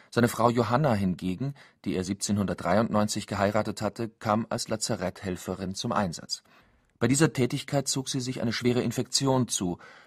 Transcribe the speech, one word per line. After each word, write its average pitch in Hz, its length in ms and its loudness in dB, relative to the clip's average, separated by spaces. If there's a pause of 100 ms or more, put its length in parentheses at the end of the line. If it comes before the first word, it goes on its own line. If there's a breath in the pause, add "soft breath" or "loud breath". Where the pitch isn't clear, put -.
(100)
Seine 117 180 4
Frau 113 200 4
Johanna 120 460 4
hingegen, 92 600 -2 (300 soft breath)
die 90 100 -2
er 92 100 -2
siebzehnhundertdreiundneunzig 101 1200 0
geheiratet 101 560 0
hatte, 107 260 -4
kam 110 400 0
als - 200 -4
Lazaretthelferin 92 1040 -4
zum - 180 -4
Einsatz. - 520 -2 (540 soft breath)
Bei 123 100 2
dieser 143 260 4
Tätigkeit 135 540 -2
zog 135 200 -4
sie 135 120 -4
sich 127 200 -6
eine 113 140 -2
schwere 120 260 2
Infektion 127 680 0
zu, 90 300 -2 (280 loud breath)